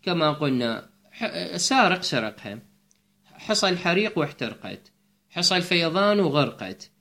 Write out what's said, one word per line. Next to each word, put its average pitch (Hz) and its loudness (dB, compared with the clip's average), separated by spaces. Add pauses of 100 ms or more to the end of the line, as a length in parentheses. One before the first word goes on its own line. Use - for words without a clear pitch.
كما 165 0
قلنا، 127 -2 (240)
ح-، 175 -8
سارق 190 2
سرقها، 107 -4 (680)
حصل 202 -2
حريق 180 0
واحترقت، 113 -6 (380)
حصل 175 2
فيضان 180 2
وغرقت 135 0 (100)